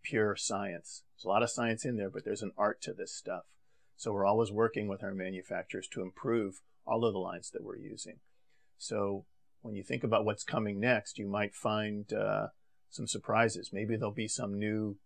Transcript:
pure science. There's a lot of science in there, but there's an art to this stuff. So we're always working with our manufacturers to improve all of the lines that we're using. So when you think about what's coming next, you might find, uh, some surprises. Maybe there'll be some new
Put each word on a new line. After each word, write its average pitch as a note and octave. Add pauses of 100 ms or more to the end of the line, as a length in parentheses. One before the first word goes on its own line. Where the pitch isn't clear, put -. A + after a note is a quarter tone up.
pure G#2+
science. G2 (140)
There's -
a -
lot G#2
of A2+
science A2+
in B2
there, G2
but -
there's G2+
an G2+
art G#2
to -
this -
stuff. F#2+ (540)
So A2
we're G2
always A2
working G#2+
with F#2+
our G2
manufacturers F#2
to A2
improve G2 (240)
all A#2
of A2+
the F#2
lines F2+
that -
we're G2+
using. G#2+ (580)
So G2+ (360)
when G#2+
you G2
think -
about G#2+
what's G#2
coming G#2
next, A2+
you G2+
might G2+
find, G#2+
uh, G#2+ (420)
some -
surprises. A2
Maybe G#2+
there'll G#2
be A2
some G2+
new G#2+ (100)